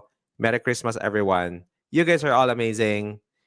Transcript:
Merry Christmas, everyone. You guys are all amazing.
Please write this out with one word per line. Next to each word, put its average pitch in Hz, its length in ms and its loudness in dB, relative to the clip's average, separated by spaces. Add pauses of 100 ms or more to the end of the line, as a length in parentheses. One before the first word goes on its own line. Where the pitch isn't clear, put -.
(400)
Merry 113 240 0
Christmas, 117 400 -2
everyone. 92 640 0 (220)
You 165 160 2
guys 165 160 2
are 143 120 0
all 127 200 4
amazing. 107 640 -2 (300)